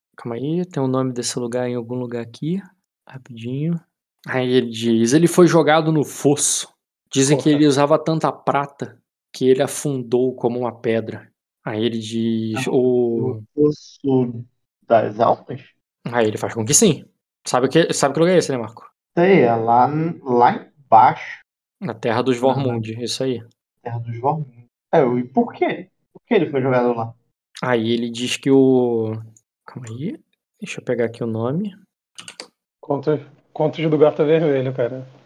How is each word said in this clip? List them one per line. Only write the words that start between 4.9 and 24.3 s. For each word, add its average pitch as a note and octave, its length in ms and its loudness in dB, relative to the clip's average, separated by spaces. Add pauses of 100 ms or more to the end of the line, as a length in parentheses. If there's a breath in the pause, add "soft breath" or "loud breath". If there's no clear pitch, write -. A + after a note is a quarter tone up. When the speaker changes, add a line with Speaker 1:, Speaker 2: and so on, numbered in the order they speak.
Speaker 1:
"Ele E3 140 4
foi E3+ 200 6
jogado D#3 420 4
no D#3 140 2
fosso. - 640 -2 (420)
Dizem C3+ 280 2
que B2+ 80 -4
Speaker 2:
Porra. D3+ 100 4
Speaker 1:
ele D3 100 4
usava C#3+ 320 4
tanta D#3 320 -2
prata C3 680 -4 (360)
que - 140 -2
ele C3 160 4
afundou B2+ 720 -2
como A#2+ 240 -2
uma A#2+ 220 -4
pedra." A2+ 480 -4 (360)
Aí A2 200 -4
ele A#2 140 -2
diz, A2+ 680 -4
Speaker 3:
Ah, - 40 -4
Speaker 1:
o B2 640 0
Speaker 3:
no A2 80 -16 (120)
Poço C3 880 -2 (420)
das A2 360 2
Almas? - 400 -2 (480)
Speaker 1:
Aí A#2+ 160 0
ele G#2+ 120 -2
faz - 160 -6
com A#2 120 -6
que A2 80 -2
sim. E3+ 300 2 (420)
Sabe B2+ 220 0
o - 20 -2
que, D#3+ 240 2
sabe C#3 200 0
que D#3 80 -2
lugar E3+ 120 4
é F3+ 40 4
esse, - 120 2
né, C#3 80 -4
Marco? A2 320 -12 (280)
Speaker 3:
Sei, F3 240 6
é A#2+ 120 2
lá, A#2+ 360 4 (340)
lá B2+ 420 2 (200)
embaixo. - 560 4 (400)
Speaker 1:
Na C3 120 -6
terra A2+ 280 -2
dos B2 200 2
Speaker 3:
Uhum. C3 120 2
Speaker 1:
Vormund, A#2+ 500 -4
isso A2+ 220 -8
aí. A#2+ 180 -4 (400)
Speaker 3:
Terra A#2+ 160 -8
dos A#2 180 -10
Vormund. C#3+ 480 -6 (280)